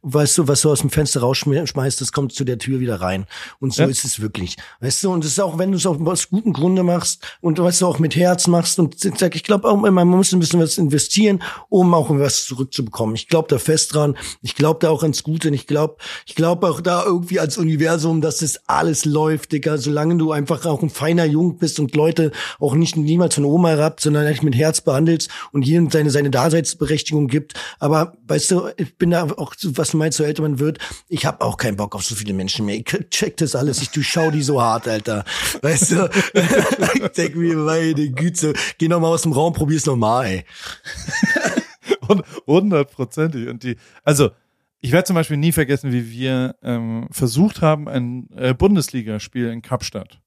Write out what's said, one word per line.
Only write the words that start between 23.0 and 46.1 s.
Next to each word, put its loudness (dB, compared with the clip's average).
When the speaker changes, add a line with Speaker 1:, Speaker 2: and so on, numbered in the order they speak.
Speaker 1:
von 2
Oma 4
herab, 0
sondern 2
eigentlich 0
mit 2
Herz 2
behandelst 2
und 0
jedem 2
seine, 2
seine 0
Daseinsberechtigung 0
gibt. -2
Aber 0
weißt 0
du, 0
ich -8
bin 2
da 2
auch, -10
was -4
du -2
meinst, 0
so 0
älter -2
man -2
wird, -2
ich -6
hab -4
auch -4
keinen -4
Bock -6
auf -8
so -6
viele -6
Menschen -4
mehr. -4
Ich -10
check -4
das -2
alles, -2
ich -8
durchschau 0
die -2
so 0
hart, 0
Alter. -4
Weißt 2
du? 2
<laughs> 4
Ich 0
denk -2
mir, 0
meine 0
Güte, -2
geh 0
noch 2
mal 2
aus 2
dem 0
Raum, 2
probier's 0
noch 2
mal, 2
ey. -4
Speaker 2:
<laughs> -6
Und 2
hundertprozentig. 0
Und -12
die, -6
also, 4
ich -4
werd 4
zum 0
Beispiel 0
nie 2
vergessen, 0
wie -2